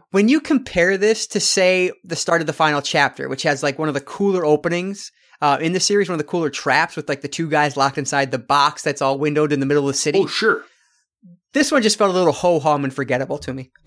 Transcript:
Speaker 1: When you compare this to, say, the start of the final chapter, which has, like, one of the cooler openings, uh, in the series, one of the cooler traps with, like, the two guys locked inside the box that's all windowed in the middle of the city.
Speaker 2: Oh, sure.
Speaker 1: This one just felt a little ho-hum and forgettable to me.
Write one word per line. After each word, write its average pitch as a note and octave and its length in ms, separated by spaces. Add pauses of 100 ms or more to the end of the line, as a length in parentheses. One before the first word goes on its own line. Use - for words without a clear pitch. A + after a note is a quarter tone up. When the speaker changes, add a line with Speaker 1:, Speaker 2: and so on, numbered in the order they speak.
(100)
Speaker 1:
When G3+ 180
you D4 120
compare G3 560
this G#3+ 320
to, G3+ 120
say, F#3 500 (140)
the D#3+ 120
start E3+ 240
of D#3+ 60
the D#3 60
final D3+ 300
chapter, C#3 460
which C3+ 140
has, C#3+ 200
like, C#3+ 160
one D#3 100
of C#3+ 60
the C#3 60
cooler F#3+ 440
openings, F3 680 (300)
uh, C#3+ 200
in E3 120
the F#3 80
series, G3+ 280
one F3+ 60
of D#3+ 100
the - 60
cooler E3 200
traps D3+ 460
with, D3+ 120
like, C#3 140
the C#3+ 60
two E3 200
guys D3 280
locked C#3 220
inside C#3 320
the C3 80
box C#3+ 440
that's D3 200
all C#3 160
windowed D3 340
in C#3+ 80
the C3+ 60
middle C#3 220
of C3+ 60
the - 40
city. D3+ 220
Speaker 2:
Oh, F#3 60
sure. - 360 (920)
Speaker 1:
This C#4+ 180
one C#4 100
just G#3 160
felt G3+ 160
a F3+ 40
little F3 140
ho-hum D3+ 520
and C3+ 100
forgettable C#3 440
to - 160
me. C3 160 (160)